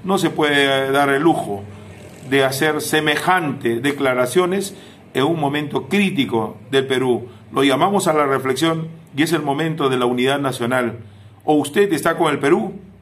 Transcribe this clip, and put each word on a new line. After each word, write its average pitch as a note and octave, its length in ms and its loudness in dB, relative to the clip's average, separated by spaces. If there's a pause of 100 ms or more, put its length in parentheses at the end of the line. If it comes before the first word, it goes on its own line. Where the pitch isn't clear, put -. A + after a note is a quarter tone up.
no F#3+ 120 0
se D#3 140 2
puede C#3+ 600 2
dar C#3 200 2
el C#3 120 2
lujo G#2 400 0 (680)
de C#3+ 140 4
hacer D3+ 360 0
semejante D3 1000 0
declaraciones C#3+ 960 0 (360)
en C3 120 0
un E3 160 0
momento C#3+ 480 -4
crítico C#3 680 0 (140)
del C3 160 2
Perú. B2+ 420 0 (240)
Lo C#3 120 2
llamamos F3 420 2
a D#3 80 2
la D3 120 2
reflexión C#3 640 -2 (280)
y C#3+ 60 0
es D#3+ 100 0
el D#3+ 100 0
momento D3 460 -2
de B2+ 100 0
la B2 80 2
unidad B2+ 320 0
nacional. B2 600 -2 (440)
O D#3 100 2
usted G3 380 2
está D#3+ 240 0
con D#3+ 160 2
el C#3 60 -2
Perú F3+ 360 2 (280)